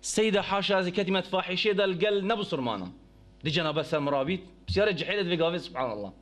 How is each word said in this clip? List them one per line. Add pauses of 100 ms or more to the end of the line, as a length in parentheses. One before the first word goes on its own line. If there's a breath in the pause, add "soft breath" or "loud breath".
سيدة
حاشا
زي
كتمة
فاحشة
دا
القل
نبو
سرمانا. (520)
دي
جنابة
سمرا
بيت. (240)
بسيارة
جحيلة
في
قافي
سبحان
الله.